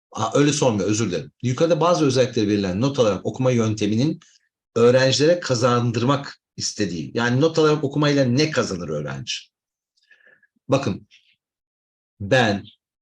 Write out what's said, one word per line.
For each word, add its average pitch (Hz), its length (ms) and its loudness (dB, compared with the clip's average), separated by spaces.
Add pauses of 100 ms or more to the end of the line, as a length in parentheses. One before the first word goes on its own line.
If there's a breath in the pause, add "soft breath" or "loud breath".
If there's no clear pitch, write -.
(120)
Ha, 113 220 -4
öyle 147 200 4
sormuyor, 107 360 0
özür 107 220 -2
dilerim. 80 200 -6 (100)
Yukarıda 151 400 0
bazı 160 240 2
özellikleri 120 420 2
verilen 101 340 0
not 139 180 0
alarak 101 260 0
okuma 127 260 -2
yönteminin 110 680 -2 (560 soft breath)
öğrencilere 131 640 4
kazandırmak 120 1000 0 (160)
istediği. 87 560 -6
Yani 120 280 0
not 160 180 2
alarak 151 240 2
okumayla 143 420 0
ne 143 260 0
kazanır 90 380 -4
öğrenci? 71 460 -8 (1300 soft breath)
Bakın, - 400 -2 (1120 soft breath)
ben 101 460 0 (360)